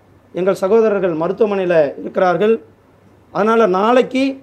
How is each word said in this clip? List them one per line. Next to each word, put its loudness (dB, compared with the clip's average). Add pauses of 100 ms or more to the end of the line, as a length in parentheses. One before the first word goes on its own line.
(340)
எங்கள் -2
சகோதரர்கள் 0
மருத்துவமனையில -2 (240)
இருக்கிறார்கள். 0 (800)
அதனால 2
நாளைக்கு 0 (200)